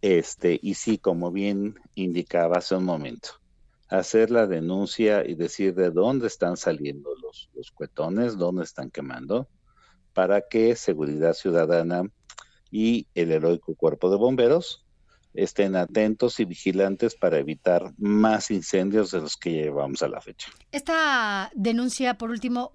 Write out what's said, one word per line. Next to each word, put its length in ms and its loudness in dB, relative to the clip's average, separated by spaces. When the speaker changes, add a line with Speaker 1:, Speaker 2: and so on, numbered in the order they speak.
Speaker 1:
este, 600 2
y 140 -4
sí, 240 -2
como 320 -2
bien 460 -4
indicaba 640 0
hace 160 -2
un 100 0
momento, 440 -6
hacer 420 2
la 160 4
denuncia 800 0
y 80 -6
decir 400 -2
de 160 2
dónde 360 2
están 300 -2
saliendo 540 -6
los, 320 -16
los 160 -14
cuetones, 680 -4
dónde 260 -2
están 260 -12
quemando, 560 -6
para 260 4
que 340 2
Seguridad 600 0
Ciudadana 680 2
y 440 0
el 160 0
heroico 440 0
Cuerpo 360 0
de 60 4
Bomberos 640 2
estén 400 0
atentos 640 0
y 60 2
vigilantes 720 0
para 220 2
evitar 600 0
más 540 2
incendios 580 0
de 100 -2
los 160 -8
que 140 -6
llevamos 540 -4
a 40 -2
la 120 -8
fecha. 260 -18
Speaker 2:
Esta 840 -2
denuncia, 640 -2
por 120 -8
último, 440 -4